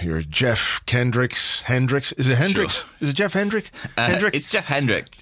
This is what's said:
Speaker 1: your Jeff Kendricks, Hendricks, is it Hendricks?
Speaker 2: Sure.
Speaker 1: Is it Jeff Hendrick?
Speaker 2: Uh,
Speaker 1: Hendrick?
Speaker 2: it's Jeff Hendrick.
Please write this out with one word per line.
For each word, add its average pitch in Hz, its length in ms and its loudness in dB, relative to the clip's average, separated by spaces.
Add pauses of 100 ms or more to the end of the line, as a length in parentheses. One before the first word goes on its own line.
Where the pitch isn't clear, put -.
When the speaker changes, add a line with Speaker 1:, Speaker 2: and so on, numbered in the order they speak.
Speaker 1:
your 82 180 -2
Jeff 110 640 0
Kendricks, 123 760 0
Hendricks, 127 500 0
is 127 180 0
it 127 80 4
Hendricks? 190 460 0
Speaker 2:
Sure. - 60 -18 (100)
Speaker 1:
Is 147 100 0
it 139 40 0
Jeff 196 200 0
Hendrick? 202 380 -2 (260)
Speaker 2:
Uh, 117 100 2
Speaker 1:
Hendrick? 190 280 2
Speaker 2:
it's 147 160 -2
Jeff - 160 -2
Hendrick. 139 400 0 (140)